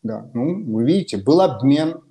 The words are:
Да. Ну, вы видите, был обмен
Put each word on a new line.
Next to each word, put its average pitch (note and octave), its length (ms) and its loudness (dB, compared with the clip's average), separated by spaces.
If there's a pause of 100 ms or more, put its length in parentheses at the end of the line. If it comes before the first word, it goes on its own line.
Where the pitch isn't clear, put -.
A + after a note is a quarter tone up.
Да. A2 300 -10
Ну, E3 280 -4 (120)
вы A2+ 100 0
видите, E3+ 340 0
был C3+ 220 4
обмен D3+ 720 0